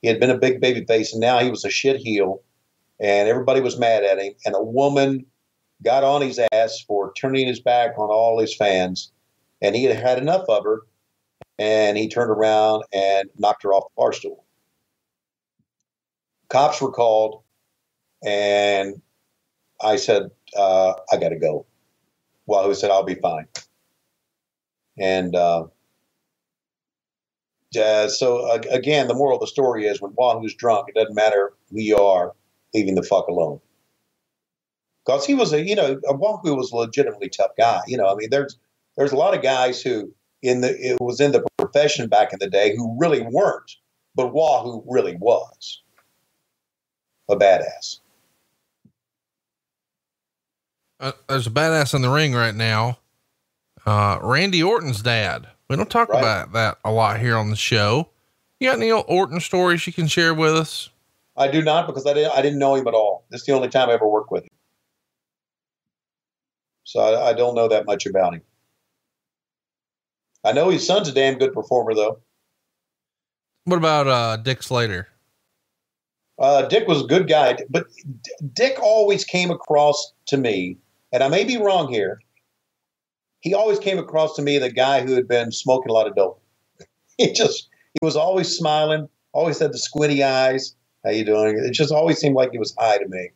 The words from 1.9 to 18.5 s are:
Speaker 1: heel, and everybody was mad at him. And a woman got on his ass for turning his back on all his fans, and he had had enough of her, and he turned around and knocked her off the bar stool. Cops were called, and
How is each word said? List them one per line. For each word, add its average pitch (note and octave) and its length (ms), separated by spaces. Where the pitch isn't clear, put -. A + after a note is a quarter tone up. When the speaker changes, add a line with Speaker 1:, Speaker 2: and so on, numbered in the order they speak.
Speaker 1:
heel, G2+ 440
and G2+ 280
everybody B2+ 320
was A#2+ 180
mad A2+ 260
at G2 160
him. G2 140
And G2+ 100
a G2 80
woman C3+ 640
got B2+ 220
on C#3+ 160
his B2+ 180
ass A2 340
for G2 320
turning C3+ 280
his B2 120
back A#2+ 380
on G#2 120
all A2+ 300
his A2 160
fans, F#2 560
and G2+ 140
he B2 80
had A#2+ 140
had B2+ 220
enough E3+ 280
of G#2 160
her, A2 200
and G#2+ 380
he A2 100
turned A2+ 240
around G#2+ 520
and G2 440
knocked G#2 260
her G2+ 100
off G2 160
the - 120
bar B2 120
stool. - 320
Cops C#3+ 320
were C3 100
called, A2 500
and G2+ 760